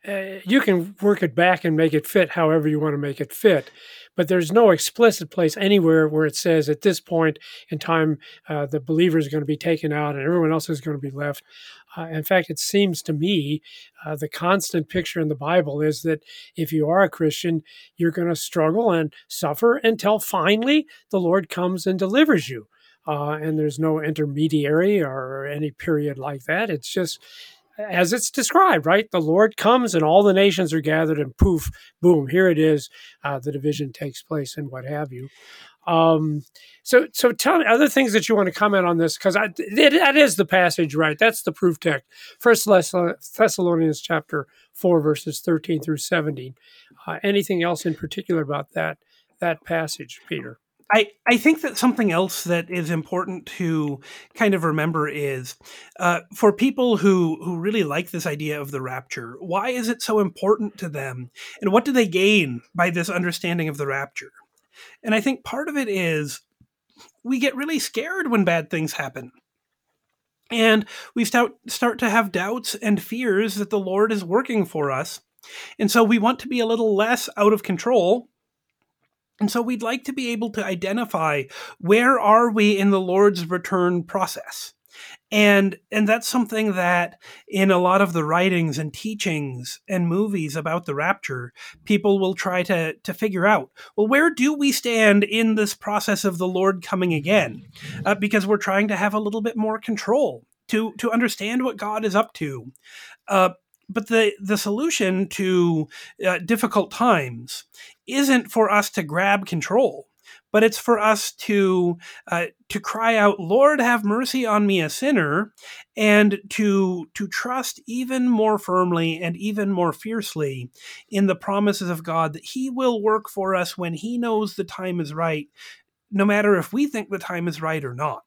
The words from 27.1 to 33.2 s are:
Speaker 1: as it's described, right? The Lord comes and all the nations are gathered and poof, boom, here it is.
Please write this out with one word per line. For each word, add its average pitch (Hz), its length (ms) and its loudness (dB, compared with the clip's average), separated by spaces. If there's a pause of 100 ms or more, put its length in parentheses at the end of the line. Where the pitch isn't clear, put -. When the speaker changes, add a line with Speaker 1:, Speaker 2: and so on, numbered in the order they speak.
Speaker 1:
as 185 360 0
it's - 160 -4
described, 262 560 4
right? 202 240 2
The 180 100 0
Lord 185 380 2
comes 233 360 2
and 160 80 4
all 165 200 6
the 202 100 6
nations 185 400 2
are 160 80 0
gathered 156 380 0
and 131 180 -4
poof, 175 320 2 (320)
boom, 160 280 4
here 185 200 4
it 160 100 2
is. 156 300 2 (340)